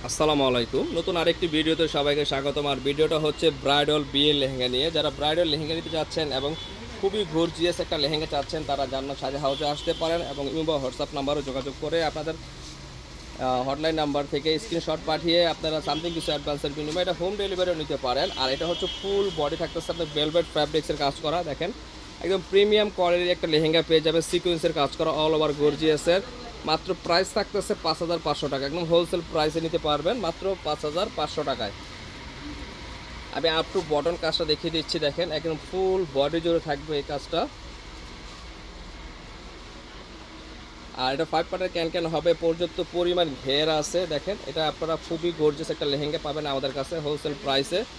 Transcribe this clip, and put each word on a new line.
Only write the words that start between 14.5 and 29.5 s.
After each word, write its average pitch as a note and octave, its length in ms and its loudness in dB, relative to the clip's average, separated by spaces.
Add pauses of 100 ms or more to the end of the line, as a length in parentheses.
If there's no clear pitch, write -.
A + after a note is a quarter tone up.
স্ক্রিনশট D#3+ 460 -2
পাঠিয়ে E3 420 4
আপনারা D#3 340 0
সামথিং D#3+ 320 -2
কিছু D#3+ 180 -2
অ্যাডভান্সের D3 400 -2
বিনিময়ে D3+ 300 -2
এটা F3+ 180 0
হোম F#3 160 0
ডেলিভারিও F#3 380 0
নিতে D3+ 280 -2
পারেন। C#3+ 360 2
আর C3 120 0
এটা D3 180 0
হচ্ছে F3 200 -2 (140)
ফুল G3 360 2
বডি D3+ 180 0
থাকতেছে D#3+ 360 -4
আপনার E3 220 -2
ভেলভেট D#3 400 2
ফ্যাব্রিক্সের D3+ 440 0
কাজ C#3+ 240 0
করা। D#3+ 220 0
দেখেন, D#3+ 280 -2 (500)
একদম F#3+ 180 2 (100)
প্রিমিয়াম G#3 460 6
কোয়ালিটির F3 340 4
একটা F3+ 180 2
লেহেঙ্গা D#3+ 400 6
পেয়ে D#3+ 140 8
যাবেন, D#3+ 200 4
সিকোয়েন্সের E3+ 520 2
কাজ C#3+ 240 2
করা, D#3+ 120 2
all D#3 260 4
over D3+ 240 4
গর্জিয়াসের। D3+ 640 4 (440)
মাত্র D#3+ 380 0
প্রাইস F3 300 2
থাকতেছে G3+ 400 0 (100)
পাঁচ D#3+ 160 2
হাজার E3+ 240 0
পাঁচশো D3 240 0
টাকা, C#3 180 0
একদম E3 180 -2
হোলসেল E3+ 380 4 (100)
প্রাইসে D#3 300 2